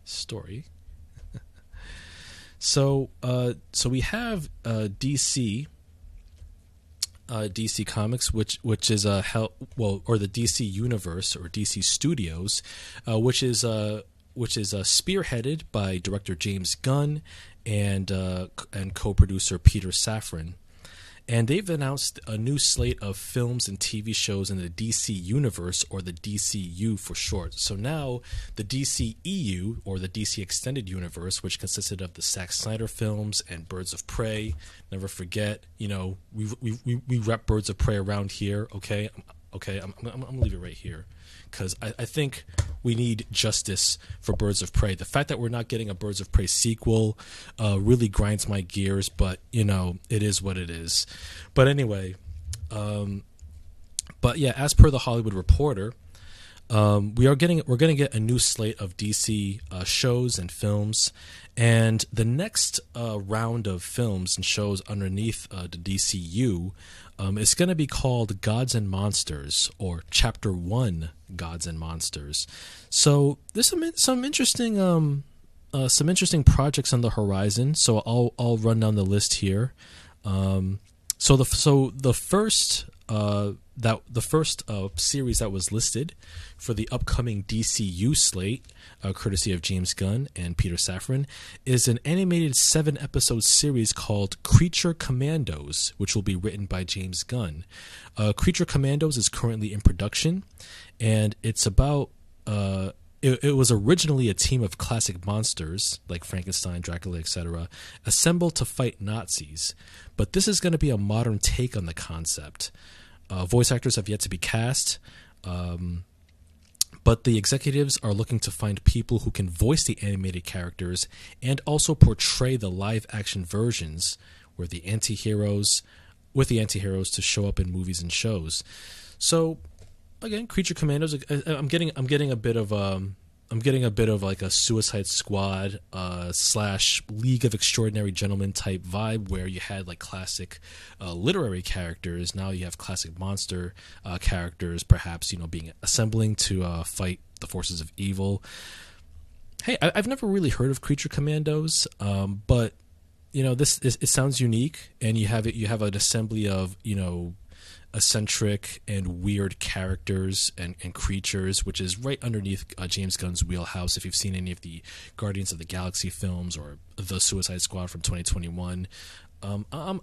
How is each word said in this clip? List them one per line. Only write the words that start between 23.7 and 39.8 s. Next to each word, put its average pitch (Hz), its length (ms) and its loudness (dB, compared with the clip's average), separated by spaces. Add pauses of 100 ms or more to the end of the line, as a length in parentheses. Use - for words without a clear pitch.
T 107 220 -4
V 107 120 -6
shows 98 360 -2
in 95 80 -4
the 90 100 -6
D 107 240 -4
C - 220 -2
Universe, 95 760 -2
or 95 140 -8
the 87 100 -8
D 101 280 -6
C - 180 -2
U 98 400 -2
for - 160 -8
short. 87 400 -4
So - 220 -4
now 127 460 -4 (340)
the 107 80 -6
D 131 200 -4
C 123 400 -2
E 170 60 -8
U, 113 560 -4
or 95 140 -4
the 92 80 -6
D 107 180 -4
C - 160 -4
Extended 123 480 -6
Universe, 90 540 -6
which - 160 -6
consisted 95 420 -6
of 90 140 -10
the - 80 -8
Zack - 280 -4
Snyder 110 360 -4
films 107 600 -2
and 82 220 -12
Birds 92 240 -8
of - 140 -10
Prey. 110 480 -4 (360)
Never 95 160 -6
forget, 104 580 -4 (120)
you 107 100 -6
know, 95 300 -4 (160)
we, 107 160 -4 (120)
we, 117 220 -4
we, 120 240 -2
we 127 120 2
rep 113 260 0
Birds 107 240 2
of 98 80 -4
Prey 104 200 4
around 101 340 -2
here, 104 420 -2
okay? 104 380 -4 (420)
Okay, 98 260 -6
I'm, 95 220 -10